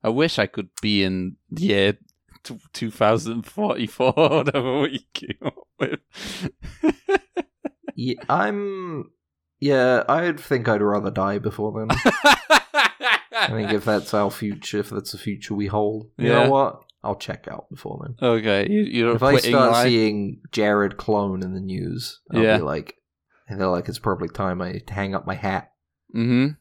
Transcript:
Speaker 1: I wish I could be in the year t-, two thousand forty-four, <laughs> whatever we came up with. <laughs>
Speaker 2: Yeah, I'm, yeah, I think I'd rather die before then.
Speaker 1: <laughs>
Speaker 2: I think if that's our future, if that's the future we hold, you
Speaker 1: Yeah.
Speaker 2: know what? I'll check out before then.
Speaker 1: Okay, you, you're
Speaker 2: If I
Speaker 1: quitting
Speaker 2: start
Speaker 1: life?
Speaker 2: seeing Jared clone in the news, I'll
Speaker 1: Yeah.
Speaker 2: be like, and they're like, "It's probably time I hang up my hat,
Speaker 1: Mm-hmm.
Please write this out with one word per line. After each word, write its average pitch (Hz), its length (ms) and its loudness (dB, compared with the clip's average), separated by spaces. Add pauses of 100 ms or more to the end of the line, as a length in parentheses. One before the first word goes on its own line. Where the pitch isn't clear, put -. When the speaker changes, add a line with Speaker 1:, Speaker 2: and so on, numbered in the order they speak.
Speaker 1:
I 110 60 0
wish 143 300 0
I 101 80 2
could - 220 -8 (120)
be 104 220 2
in 92 320 -2 (160)
the 160 120 -6
year 101 340 4 (460)
t-, 113 160 -14 (120)
two 113 200 -6
thousand 113 500 2
forty-four, - 720 -2
<laughs> - 20 -2
whatever 139 680 2
we 135 320 -4
came - 300 -10
up - 120 -6 (240)
with. - 200 -4 (840)
<laughs> 311 100 2 (1000)
Speaker 2:
Yeah, 123 180 -4 (160)
I'm, 190 800 -2 (500)
yeah, 127 480 4
I 165 260 0
think 123 340 -2
I'd 104 160 2
rather 101 260 0
die 98 300 -2
before 107 400 -4
then. 110 200 -2
Speaker 1:
<laughs> - 60 -4 (1300)
Speaker 2:
I 185 100 2
think 185 220 -2
if - 140 -2
that's 104 280 0
our 104 160 2
future, 104 500 -6
if 98 120 -6
that's 104 220 -10
the 101 40 -14
future 101 380 -8
we 101 120 -2
hold, 107 500 -2
you 117 120 0
Speaker 1:
Yeah. 120 140 6
Speaker 2:
know 127 80 6
what? 135 320 2 (200)
I'll 98 120 -4
check - 340 -12
out - 220 -14
before - 340 -12
then. 123 240 -2
Speaker 1:
Okay, 107 400 2
you, 208 120 4
you're 117 340 2
Speaker 2:
If 117 80 2
I 135 80 6
Speaker 1:
quitting 123 200 4
Speaker 2:
start 127 200 6
Speaker 1:
life? 120 160 4
Speaker 2:
seeing 107 540 2 (100)
Jared 104 460 2
clone 101 440 -2
in 92 140 -6
the 92 40 -6
news, 95 600 -8 (120)
I'll 113 120 2
Speaker 1:
Yeah. 110 140 4
Speaker 2:
be 85 60 0
like, 73 340 -6 (500)
and 101 120 -8
they're 95 80 0
like, 90 220 0
"It's - 100 -10
probably 90 300 -4
time 92 320 -4
I 90 280 -8
hang 98 260 -6
up - 100 -6
my 95 100 -6
hat, 95 360 -6 (440)
Speaker 1:
Mm-hmm. 123 340 2 (120)